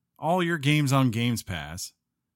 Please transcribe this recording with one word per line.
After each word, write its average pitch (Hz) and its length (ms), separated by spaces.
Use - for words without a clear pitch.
all 170 240
your 170 160
games 143 340
on 131 200
Games 117 320
Pass 80 500